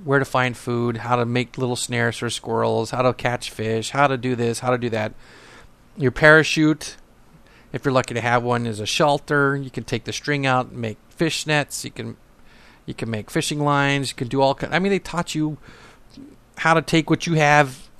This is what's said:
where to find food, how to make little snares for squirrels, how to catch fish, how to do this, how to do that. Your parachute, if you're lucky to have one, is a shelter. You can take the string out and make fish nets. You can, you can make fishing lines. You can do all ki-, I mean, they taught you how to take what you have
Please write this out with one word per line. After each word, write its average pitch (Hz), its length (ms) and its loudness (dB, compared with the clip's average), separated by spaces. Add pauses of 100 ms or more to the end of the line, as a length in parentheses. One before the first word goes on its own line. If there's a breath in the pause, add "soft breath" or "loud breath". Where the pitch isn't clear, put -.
where 139 160 2
to 135 60 2
find 127 320 0
food, 120 400 -2
how 120 180 -2
to 120 100 2
make 120 320 -2
little 123 200 -2
snares 117 400 -2
for 117 120 -4
squirrels, 113 640 -2
how 123 120 -2
to 123 100 2
catch 120 360 -4
fish, 110 420 -4
how 143 160 2
to 135 100 0
do 127 180 -2
this, 117 240 -2
how 123 120 -2
to 127 60 2
do 117 120 -4
that. 110 240 -4 (840 loud breath)
Your 131 160 2
parachute, 156 880 4 (720 soft breath)
if - 140 -10
you're 139 80 2
lucky 127 200 0
to 117 80 -2
have 120 220 2
one, 120 240 0
is 107 120 -6
a 104 60 -6
shelter. 143 720 2
You 139 140 -6
can 120 140 -8
take 117 200 -4
the 110 100 -8
string 143 320 -4
out 127 220 2
and - 100 -14
make 110 200 -6 (120)
fish - 380 -4
nets. 147 380 -2
You - 60 -10
can, 113 260 -12 (680 soft breath)
you - 80 -10
can 117 160 -8
make 107 220 -6
fishing 156 280 -2
lines. 139 500 2
You - 60 -10
can 131 120 -6
do 135 140 0
all 135 120 4
ki-, - 160 -6
I 160 100 0
mean, 196 120 0
they 190 80 0
taught - 340 -6
you 151 240 -2 (1000 loud breath)
how 160 160 4
to 160 80 4
take 160 280 0
what 160 160 2
you 170 80 -2
have 147 560 4 (100)